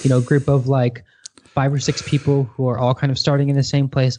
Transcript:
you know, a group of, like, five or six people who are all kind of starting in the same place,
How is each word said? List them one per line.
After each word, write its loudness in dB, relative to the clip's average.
you 2
know, 2
a 2
group 0
of, 2
like, 0
five 0
or -2
six -4
people 0
who -4
are -2
all 2
kind -2
of -2
starting 0
in 0
the 2
same 0
place, 0